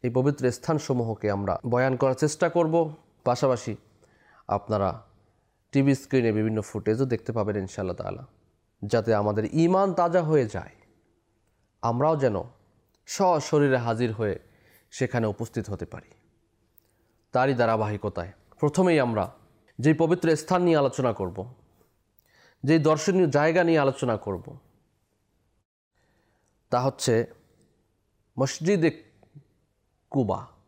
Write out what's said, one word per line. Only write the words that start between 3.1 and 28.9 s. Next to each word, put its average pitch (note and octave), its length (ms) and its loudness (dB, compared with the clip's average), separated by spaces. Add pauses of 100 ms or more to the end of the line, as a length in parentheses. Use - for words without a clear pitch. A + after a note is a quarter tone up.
পাশাপাশি B2 520 0 (720)
আপনারা G2+ 540 -2 (720)
টিভি C#3 220 4
স্ক্রিনে B2 380 0
বিভিন্ন A2 280 0
ফুটেজও A2 440 -2
দেখতে A#2+ 280 -4
পাবেন G#2 240 -2
ইনশাআল্লাহ F#2+ 400 -6
তাআলা, F#2+ 300 -10 (580)
যাতে A2 300 0
আমাদের G#2 300 0
ঈমান F3+ 500 2
তাজা F3 280 2
হয়ে D3+ 240 2
যায়, - 280 -10 (1080)
আমরাও C3 340 0
যেন A2+ 260 0 (640)
সশরীরে D3 680 2
হাজির A#2 360 -2
হয়ে G#2+ 260 -4 (520)
সেখানে A#2+ 360 -2
উপস্থিত G#2+ 440 -6
হতে F2+ 160 -8
পারি। - 240 -18 (1200)
তারই C3+ 220 2
ধারাবাহিকতায় G#2 800 -2 (260)
প্রথমেই D#3+ 420 2
আমরা A2 320 -2 (460)
যেই D3 160 4
পবিত্র E3 420 2
স্থান F3+ 260 0
নিয়ে E3+ 140 4
আলোচনা C3 360 0
করব, F#2+ 420 -8 (1080)
যেই D#3 140 4
দর্শনীয় D#3 520 2
জায়গা D#3+ 340 2
নিয়ে E3 140 4
আলোচনা C3 380 0
করব, F#2+ 400 -8 (2250)
তা B2 100 2
হচ্ছে B2 460 0 (1120)
মসজিদে D#3+ 640 0 (1080)